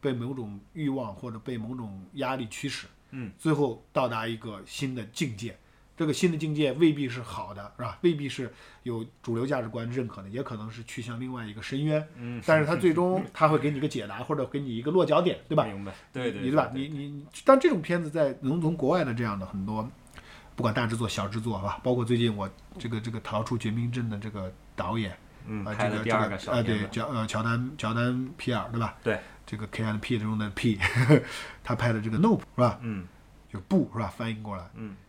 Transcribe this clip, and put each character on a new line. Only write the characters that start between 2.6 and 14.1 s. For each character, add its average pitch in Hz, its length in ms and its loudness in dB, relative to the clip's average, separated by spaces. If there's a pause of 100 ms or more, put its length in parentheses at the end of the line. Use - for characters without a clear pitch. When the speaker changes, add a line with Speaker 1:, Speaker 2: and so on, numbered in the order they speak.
Speaker 1:
使， - 200 -6 (240)
Speaker 2:
嗯。 123 280 -8
Speaker 1:
最 160 140 2
后 139 400 0
到 127 160 2
达 113 180 -2
一 117 120 -4
个 107 260 -10
新 135 300 -4
的 117 180 -6
境 123 240 -2
界。 104 180 -8 (400)
这 165 120 -2
个 151 60 2
新 175 200 4
的 156 60 -2
境 156 160 -2
界 147 180 2
未 160 180 6
必 143 160 0
是 120 140 -6
好 107 320 -8
的， 101 240 -12
是 123 60 -8
吧？ 107 180 -8
未 175 140 6
必 143 120 -4
是 123 260 -6 (300)
有 117 240 -4 (160)
主 117 140 -2
流 123 100 0
价 139 140 0
值 113 80 -6
观 117 220 -6
认 123 180 -2
可 98 140 -12
的， 95 80 -12
也 123 120 -4
可 123 140 -6
能 107 120 -8
是 110 160 -12
去 - 180 -10
向 113 180 -8
另 127 120 -6
外 120 140 -8
一 104 60 -10
个 104 100 -12
深 139 220 -4
渊。 156 200 2 (120)
Speaker 2:
嗯。 120 300 -8
Speaker 1:
但 156 120 8
是 151 80 4
它 165 80 2
最 160 200 4
终 185 280 4 (100)
它 160 140 4
会 151 120 6
给 143 120 2
你 143 60 -2
一 131 40 -4
个 151 60 0
解 117 200 -2
答， 104 120 -8